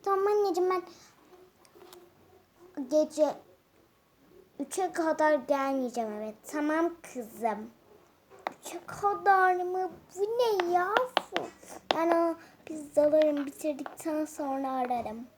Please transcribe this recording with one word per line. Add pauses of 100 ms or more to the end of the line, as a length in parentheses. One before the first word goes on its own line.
Tamam
anneciğim
ben (2000)
gece (1200)
üçe
kadar
gelmeyeceğim
eve. (180)
Tamam
kızım. (920)
Üçe
kadar
mı? (260)
Bu
ne
ya? (1000)
Ben
o (300)
pizzalarımı
bitirdikten
sonra
ararım. (120)